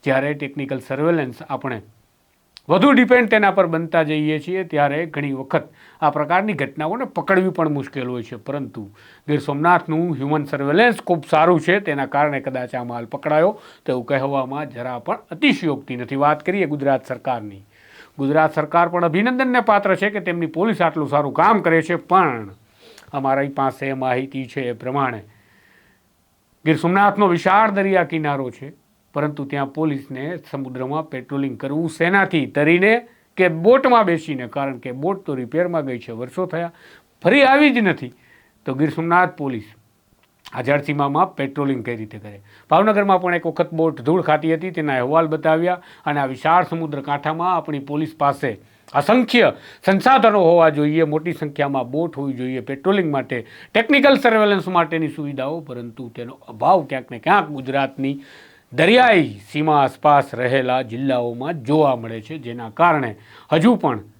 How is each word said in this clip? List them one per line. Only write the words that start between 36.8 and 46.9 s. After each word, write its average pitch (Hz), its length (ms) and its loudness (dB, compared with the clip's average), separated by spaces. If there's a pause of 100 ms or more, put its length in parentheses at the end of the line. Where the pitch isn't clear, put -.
ફરી 262 200 4
આવી 285 320 6
જ 240 80 2
નથી. 139 300 -2 (520)
તો 135 100 -4
ગીર 147 220 0
સોમનાથ 175 440 2
પોલીસ 127 260 -8 (880)
આ 131 80 -8
જળસીમામાં 143 760 0
પેટ્રોલિંગ 139 480 -2
કઈ 120 140 -6
રીતે 110 240 -14
કરે? 104 140 -18 (320)
ભાવનગરમાં 196 520 4
પણ 175 160 0
એક 170 120 -4
વખત 165 300 -2
બોટ 156 260 0
ધૂળ 170 220 2
ખાતી 156 280 2
હતી, 185 200 -6
તેના 151 220 -2
અહેવાલ 151 340 2
બતાવ્યા. 165 500 0 (220)
અને 147 160 -2
આ 135 140 -2
વિશાળ 165 360 2
સમુદ્ર 156 380 -6